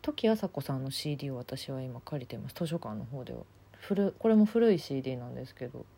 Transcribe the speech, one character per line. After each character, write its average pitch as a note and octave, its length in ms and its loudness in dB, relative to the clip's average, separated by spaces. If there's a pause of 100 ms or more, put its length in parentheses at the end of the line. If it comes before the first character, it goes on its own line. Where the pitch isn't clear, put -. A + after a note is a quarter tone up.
時 D4 260 0
あ A3 60 6
さ G3+ 140 -2
こ - 120 -4
さ C3+ 160 -2
ん C3 60 -4
の C3+ 80 -4
シ D3+ 220 -4
ー C#3+ 40 -2
デ C#3 120 -6
ィ - 20 -4
ー - 20 -6
を B2+ 40 -6
私 B2+ 340 -8
は C3 100 -6
今 B2+ 200 -8
借 C#3+ 220 -6
り B2 40 -12
て A#2+ 100 -10
ま C3 120 -8
す、 - 100 -12
図 E3+ 80 -2
書 E3 140 -2
館 G#2+ 160 -8
の G#2+ 80 -6
方 B2+ 180 -8
で A#2+ 100 -10
は。 A#2+ 100 -10 (360)
古-、 G3 400 0
こ A3+ 100 2
れ A3 60 8
も G#3+ 120 10
古 A3+ 260 6
い D#3+ 80 4
シ - 140 -6
ー C3+ 60 0
デ C3 120 -4
ィ - 20 -2
ー - 20 -4
な B2 120 -10
ん B2 80 -10
で B2+ 100 -8
す - 80 -20
け B2 140 -8
ど A#2+ 180 -12 (120)